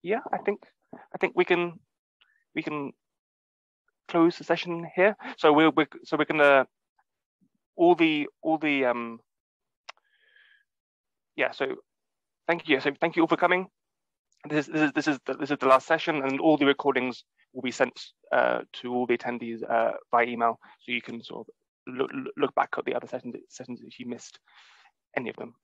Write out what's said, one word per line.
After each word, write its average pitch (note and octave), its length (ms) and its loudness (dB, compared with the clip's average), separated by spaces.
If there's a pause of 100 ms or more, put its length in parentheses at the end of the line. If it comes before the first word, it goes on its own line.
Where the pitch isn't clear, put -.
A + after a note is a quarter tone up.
yeah, G#3 180 -4 (120)
I G3 60 -4
think, G3+ 260 -4 (280)
I - 260 -18
think - 180 -2
we F3+ 80 4
can, F3 340 0 (760)
we D#3+ 60 -6
can D3 300 -8 (1160)
close E3+ 280 4
the D#3+ 80 -16
session E3+ 520 -6
here. G3+ 200 4 (220)
So D#3 140 6
we're, D#3 180 6
we're, D3 160 2 (180)
so D#3+ 120 -4
we're D3 80 2
gonna, C#3+ 420 4 (1080)
all F3 180 6
the, D#3 340 2 (140)
all D#3+ 160 0
the, C#3+ 280 0
um, A#2 340 -4 (2250)
yeah, C3 140 0
so C3 260 -6 (720)
thank E3 200 -2
you. C3+ 120 2
So D3 100 0 (100)
thank E3 140 0
you E3 80 2
all D#3+ 60 4
for E3 80 2
coming. F3+ 300 2 (840)
This D3 200 -2
is, E3 40 -12
this D#3 100 0
is, D3 100 2
this D#3 160 -2
is C#3 180 0
the, C3 80 -4
this C3+ 160 -6
is C#3+ 80 -2
the B2+ 80 -2
last C3 200 6
session, D#3 360 -2
and C3+ 180 -4
all D#3 160 4
the C#3 100 2
recordings B2+ 580 0 (280)
will B2+ 100 -12
be B2+ 80 -4
sent, - 300 -2 (320)
uh, B2 280 2 (140)
to B2 200 -8
all B2 120 0
the A#2+ 120 0
attendees, A#2 500 -8
uh, A2+ 240 0 (180)
by A#2+ 140 4
email, A#2 340 -2 (220)
so B2 120 -10
you A#2+ 100 -4
can A#2+ 200 -14
sort - 240 -14
of - 480 -20
look, C3 160 -4 (260)
look C3+ 180 -2
back C3+ 240 0
at - 60 -6
the - 100 -4
other B2 140 -6
sessions, B2 260 -10 (140)
sessions B2 360 -16
if - 140 -20
you C3 80 -14
missed - 320 -14 (800)
any B2+ 140 -4
of - 60 -16
them. A#2+ 280 -14